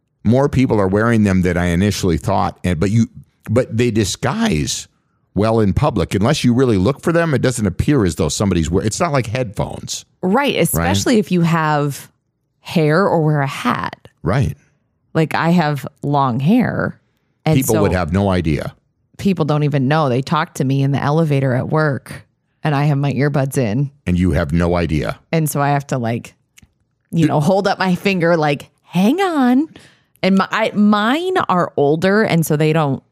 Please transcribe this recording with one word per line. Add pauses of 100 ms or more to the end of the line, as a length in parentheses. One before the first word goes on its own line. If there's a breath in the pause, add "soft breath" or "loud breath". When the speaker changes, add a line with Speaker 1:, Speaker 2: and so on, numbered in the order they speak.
(240)
Speaker 1:
more
people
are
wearing
them
than
I
initially
thought.
And,
but
you, (440)
but
they
disguise (480)
well
in
public.
Unless
you
really
look
for
them,
it
doesn't
appear
as
though
somebody's
wear-,
it's
not
like
headphones. (200)
Speaker 2:
Right,
Speaker 1:
Right?
Speaker 2:
especially
if
you
have (500)
hair
or
wear
a
hat. (160)
Speaker 1:
Right. (560)
Speaker 2:
Like,
I
have (160)
long
hair. (460)
And
Speaker 1:
People
Speaker 2:
so
Speaker 1:
would
have
no
idea. (440)
Speaker 2:
people
don't
even
know.
They
talk
to
me
in
the
elevator
at
work, (380)
and
I
have
my
earbuds
in. (160)
Speaker 1:
And
you
have
no
idea. (120)
Speaker 2:
And
so
I
have
to,
like, (800)
you
Speaker 1:
Do
Speaker 2:
know,
hold
up
my
finger,
like, (140)
"Hang
on." (540 loud breath)
And
my,
I,
mine (120)
are
older,
and
so
they
don't, (100)